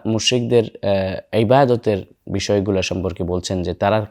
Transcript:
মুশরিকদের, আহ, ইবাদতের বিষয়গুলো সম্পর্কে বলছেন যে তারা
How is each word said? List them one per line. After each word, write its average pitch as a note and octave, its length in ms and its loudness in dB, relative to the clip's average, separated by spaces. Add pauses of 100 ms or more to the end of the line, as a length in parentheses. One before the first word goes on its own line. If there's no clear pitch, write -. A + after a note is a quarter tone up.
মুশরিকদের, A#2 580 2
আহ, G2 760 -2
ইবাদতের A#2 640 2 (220)
বিষয়গুলো G2 540 0
সম্পর্কে F#2 420 -4
বলছেন F2+ 400 -4
যে F2 100 -4
তারা G#2 380 0